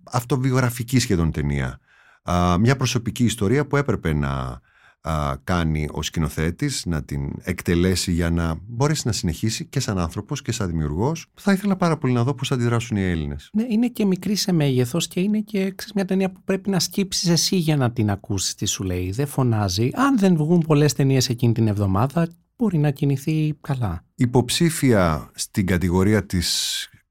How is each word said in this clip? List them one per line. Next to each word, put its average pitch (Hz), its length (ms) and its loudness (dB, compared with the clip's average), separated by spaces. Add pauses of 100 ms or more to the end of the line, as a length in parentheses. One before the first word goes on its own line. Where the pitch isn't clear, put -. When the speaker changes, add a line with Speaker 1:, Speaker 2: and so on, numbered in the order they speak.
Speaker 1:
αυτοβιογραφική 127 920 0
σχεδόν 85 320 2
ταινία. 69 480 -2 (520)
Α, 87 280 4
μια 123 180 4
προσωπική 123 480 -2
ιστορία 110 420 2
που 139 100 -2
έπρεπε 110 360 0
να, 67 480 -4 (400)
α, 73 340 -2 (100)
κάνει 80 480 0
ο 76 100 -6
σκηνοθέτης, 85 840 -4
να 80 160 -2
την 69 280 -6 (120)
εκτελέσει 90 720 0
για 85 180 0
να 82 240 0 (120)
μπορέσει 135 400 -2
να 113 60 -2
συνεχίσει 90 540 -4
και - 140 -6
σαν 104 180 -4
άνθρωπος 95 440 -6
και 120 100 -6
σαν 104 160 -4
δημιουργός. 85 640 -2
Θα - 180 0
ήθελα 190 240 0
πάρα 170 220 2
πολύ 127 140 -2
να 120 120 2
δω 131 100 -2
πώς 127 140 -6
θα 143 60 0
αντιδράσουν 120 420 0
οι 98 60 0
Έλληνες. 78 500 -4
Speaker 2:
Ναι, 214 180 0
είναι 226 180 0
και 233 160 -4
μικρή 190 300 0
σε 185 180 -2
μέγεθος 143 560 0
και - 120 -4
είναι 208 200 0
και, 208 180 -6
ξέρεις, 190 360 -6
μια 196 100 0
ταινία 190 280 0
που - 120 -20
πρέπει 190 260 -2
να 185 100 2
σκύψεις - 480 -2
εσύ 170 280 4
για 156 200 2
να 123 160 2
την 107 180 2
ακούσεις 98 440 -4
τι 110 120 -4
σου - 160 -4
λέει. 90 280 -2
Δεν 131 160 -4
φωνάζει. 113 680 2
Αν 277 240 2
δεν 190 180 6
βγουν 156 220 4
πολλές 151 340 4
ταινίες 135 360 2
εκείνη 117 240 2
την 110 160 2
εβδομάδα, 104 600 2 (280)
μπορεί 190 220 0
να 147 120 2
κινηθεί 151 720 0
καλά. 117 440 -4 (100)
Speaker 1:
Υποψήφια 123 1200 2
στην - 320 -2
κατηγορία 95 600 2
της - 600 -4 (220)